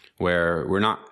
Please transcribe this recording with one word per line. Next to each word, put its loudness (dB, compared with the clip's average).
where 0
we're 0
not 0